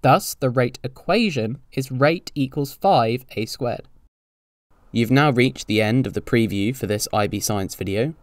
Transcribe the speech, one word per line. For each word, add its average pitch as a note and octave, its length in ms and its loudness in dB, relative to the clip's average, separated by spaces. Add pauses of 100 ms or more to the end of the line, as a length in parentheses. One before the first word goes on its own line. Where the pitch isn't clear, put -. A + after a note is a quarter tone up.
Thus, C#3+ 320 2
the C3 160 -2
rate B2 340 0
equation D3+ 760 -2 (140)
is C3 180 -6
rate C#3+ 420 0
equals C#3 400 -2
five B2 640 2
A G#2+ 100 -2
squared. - 420 -6 (1040)
You've A2+ 200 0
now C#3+ 180 4
reached B2+ 380 0
the G#2+ 160 2
end B2 240 2
of - 60 -8
the - 80 -4
preview A2 540 0
for A2 120 -6
this G#2 260 -4
I G#2 140 2
B G2+ 120 -4
Science G2 360 -4
video. G#2 480 -4